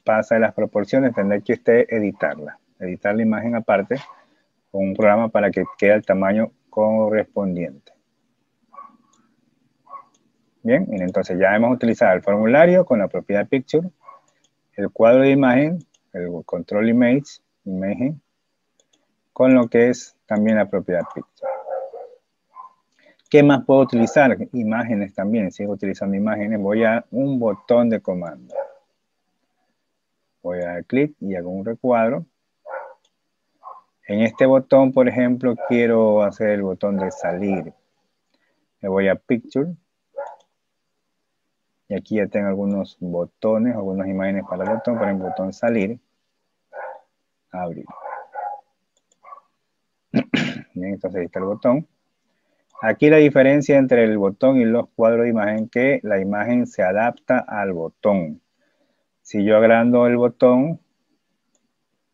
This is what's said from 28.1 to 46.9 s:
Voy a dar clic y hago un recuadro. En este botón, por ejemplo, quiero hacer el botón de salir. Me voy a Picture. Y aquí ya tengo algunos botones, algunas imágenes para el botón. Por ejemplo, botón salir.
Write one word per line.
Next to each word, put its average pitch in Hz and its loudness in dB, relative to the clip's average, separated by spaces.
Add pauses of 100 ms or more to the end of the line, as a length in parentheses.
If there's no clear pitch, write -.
Voy 90 -8
a 87 -6
dar 87 -10
clic 147 -2
y 95 -8
hago 87 -8
un 95 -10
recuadro. 117 -2 (1800)
En 104 -2
este 113 0
botón, 131 4
por 127 4
ejemplo, 123 0 (100)
quiero 113 2
hacer 104 -2
el 101 -2
botón 98 -4
de 92 -4
salir. 90 -6 (1120)
Me 98 -6
voy 98 0
a 92 2
Picture. 135 -4 (2000)
Y 101 -8
aquí 98 -6
ya 101 0
tengo 101 -4
algunos 98 -4
botones, 110 -2
algunas 95 -6
imágenes 95 -4
para 92 -6
el 110 -2
botón. 113 -4
Por 107 -2
ejemplo, 95 -4
botón 95 -6
salir. 117 -2 (1500)